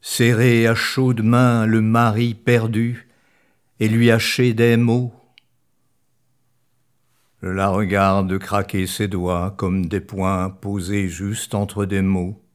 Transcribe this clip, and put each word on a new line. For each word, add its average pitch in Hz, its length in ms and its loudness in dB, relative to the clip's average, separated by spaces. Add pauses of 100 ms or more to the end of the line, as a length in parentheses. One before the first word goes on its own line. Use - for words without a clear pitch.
serrer 117 640 2
à 113 80 4
chaudes 123 480 -2
mains 117 440 4
le 110 160 2
mari 113 520 2
perdu 117 720 -2 (720)
et 110 80 0
lui 117 220 4
hacher 113 440 2
des 117 240 2
mots. 120 340 0 (2250)
Je 92 60 -6
la 95 200 0
regarde 98 680 2
craquer 98 480 -4
ses 104 220 -4
doigts 90 500 -4
comme 92 280 -2
des 90 140 -4
poings 95 480 -4
posés 98 600 -6
juste 98 460 -8
entre 101 300 -4
des 98 160 -4
mots. 95 420 -2 (120)